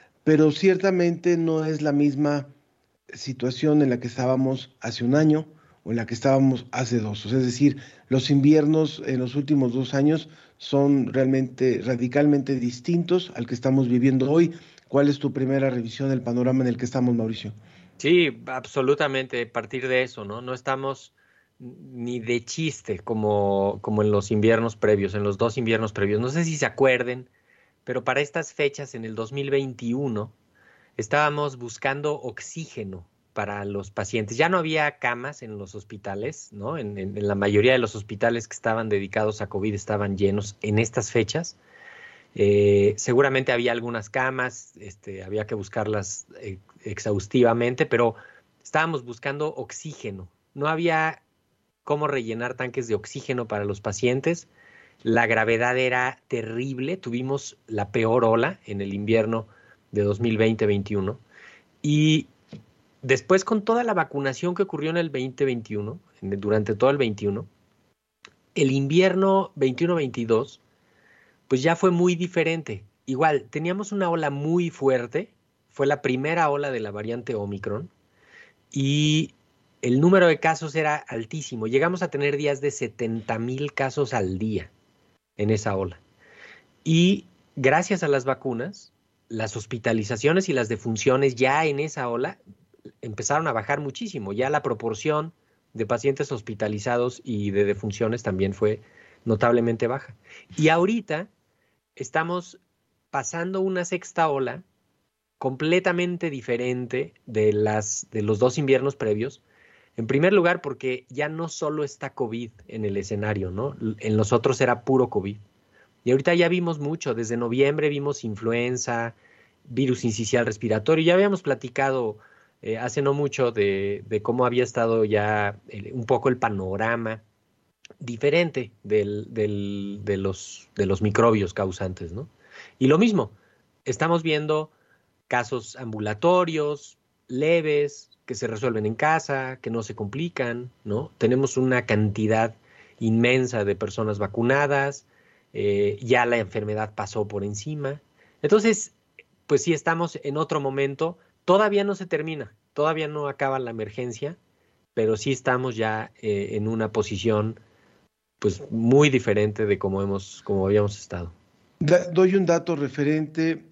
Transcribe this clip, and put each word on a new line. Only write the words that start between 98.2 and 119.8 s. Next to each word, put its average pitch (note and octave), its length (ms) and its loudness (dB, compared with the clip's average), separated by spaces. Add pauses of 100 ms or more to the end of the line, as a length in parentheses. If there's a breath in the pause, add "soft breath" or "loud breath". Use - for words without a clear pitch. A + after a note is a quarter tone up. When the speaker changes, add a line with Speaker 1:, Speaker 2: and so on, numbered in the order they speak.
Speaker 2:
también G2 320 -2
fue G#2+ 280 -2 (440 soft breath)
notablemente A#2 640 2
baja. C3+ 280 -6 (400 loud breath)
Y D#3 120 2
ahorita F3+ 600 0 (680)
estamos E3+ 640 -4 (500)
pasando E3+ 500 -4
una F#3 240 -2
sexta E3+ 460 -2
ola C3+ 340 -4 (720)
completamente F3 920 -2
diferente B2 840 -4 (120)
de G#2+ 260 2
las, G#2+ 580 -2
de G#2+ 120 -4
los G#2+ 180 0
dos B2+ 180 2
inviernos C3+ 380 2
previos. A2 460 -4 (560 soft breath)
En A2+ 100 -6
primer C#3+ 240 4
lugar, F3 300 4
porque B2+ 480 -6
ya D3 180 -4
no D#3+ 220 -6
solo D3+ 340 -4
está C#3 300 -10
covid A#2 380 -6 (180)
en A2 160 -6
el G2 100 -2
escenario, G2+ 560 -2
¿no? B2+ 240 -4 (240)
En A2 160 0
los G#2+ 160 2
otros B2 300 2
era A#2+ 240 2
puro B2+ 240 2
covid. G2+ 260 -4 (720 soft breath)
Y A#2+ 60 2
ahorita C3+ 240 2
ya E3+ 120 6
vimos E3+ 320 0
mucho. D3 360 -4
Desde A#2 200 -4
noviembre C#3 540 2
vimos C#3+ 340 -4
influenza, A#2 880 -2 (520 soft breath)
virus B2+ 400 0